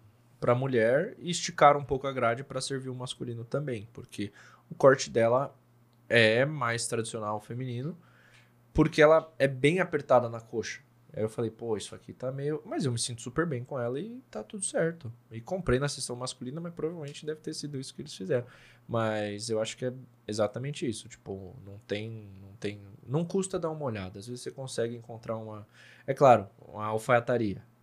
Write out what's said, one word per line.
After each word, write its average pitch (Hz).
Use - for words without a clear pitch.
pra 120
mulher 127
e 160
esticaram 147
um 139
pouco 135
a 135
grade 120
pra 131
servir 131
o 127
masculino 123
também, 127
porque -
o -
corte -
dela 120
é 117
mais 120
tradicional 110
feminino, 123
porque 160
ela 156
é 139
bem 139
apertada 127
na 113
coxa. -
Aí 107
eu 110
falei, 113
"Pô, 113
isso -
aqui -
tá 131
meio," 143
mas 262
eu 131
me 117
sinto 117
super 160
bem 127
com 139
ela 123
e 233
tá 214
tudo 208
certo. 170
E 113
comprei 131
na 143
seção 127
masculina, 127
mas 170
provavelmente 156
deve 156
ter 160
sido 147
isso 135
que -
eles 147
fizeram. 147
Mas 107
eu 110
acho -
que -
é 127
exatamente 123
isso, -
tipo, 95
não 98
tem, 107
não 98
tem... 104
não 156
custa 185
dar 165
uma 156
olhada. 101
Às 98
vezes 123
você 139
consegue 120
encontrar 113
uma, 107
é 135
claro, 120
uma 107
alfaiataria, 113